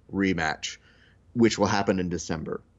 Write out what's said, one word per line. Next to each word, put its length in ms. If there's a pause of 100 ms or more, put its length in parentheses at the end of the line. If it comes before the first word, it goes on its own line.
(120)
rematch, 680 (560)
which 220
will 100
happen 340
in 80
December 520 (180)